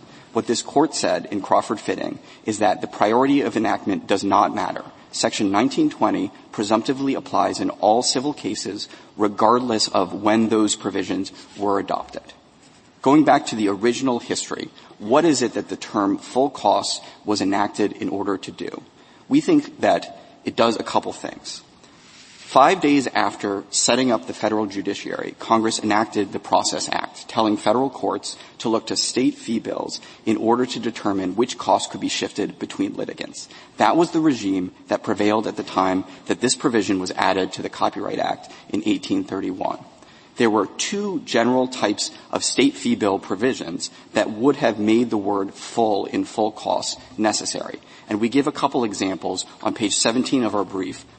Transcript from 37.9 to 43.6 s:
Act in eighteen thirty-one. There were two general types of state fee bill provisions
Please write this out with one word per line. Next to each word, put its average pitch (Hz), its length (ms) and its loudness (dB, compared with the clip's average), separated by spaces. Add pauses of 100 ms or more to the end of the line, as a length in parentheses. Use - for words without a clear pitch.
Act - 320 -4 (180)
in - 160 -2
eighteen 95 380 0
thirty-one. 95 560 -6 (560)
There 120 140 4
were 104 160 4
two 202 560 -4
general 123 460 2
types - 440 -2 (200)
of 95 120 -2
state 135 300 2
fee 120 220 -2
bill 101 240 0
provisions 98 720 -4 (220)